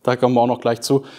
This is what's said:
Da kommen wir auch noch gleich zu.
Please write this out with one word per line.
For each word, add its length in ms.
Da 140
kommen 180
wir 80
auch 40
noch 140
gleich 220
zu. 220